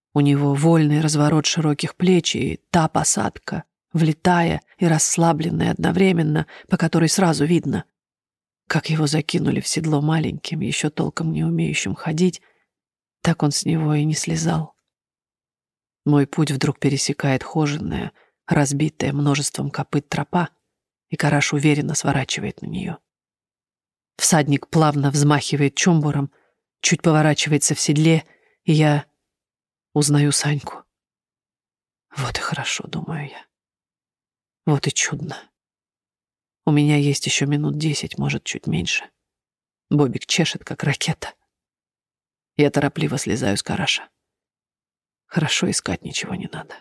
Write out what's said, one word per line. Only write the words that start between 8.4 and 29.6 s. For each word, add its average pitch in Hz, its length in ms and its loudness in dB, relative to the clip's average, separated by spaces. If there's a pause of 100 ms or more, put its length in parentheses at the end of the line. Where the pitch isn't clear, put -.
как - 220 -2
его 156 180 2
закинули 147 540 -2
в - 60 -8
седло 156 340 0
маленьким, 156 600 -2
ещё 151 280 -2
толком 160 420 -4
не 156 120 -2
умеющим 165 520 -2
ходить, 165 460 -2 (800)
так 165 220 0
он 147 80 2
с - 140 -4
него 160 280 0
и 147 100 2
не 156 120 0
слезал. 160 600 -4 (1300)
Мой 143 200 4
путь 151 260 -2
вдруг 135 280 -2
пересекает 139 640 -2
хоженая, 147 720 -4 (340)
разбитая 147 680 0
множеством 143 560 -2
копыт - 400 -4
тропа, 160 400 -2 (600)
и - 60 -10
Караш 143 380 0
уверенно 147 420 2
сворачивает - 640 -4
на - 60 -10
неё. 175 300 -8 (1200)
Всадник 143 500 2
плавно 147 440 2
взмахивает 143 640 2
чомбуром, 147 560 2 (500)
чуть - 200 0
поворачивается 156 720 2
в - 40 -6
седле, 160 460 2 (380)
и 165 100 2
я 151 320 4 (880)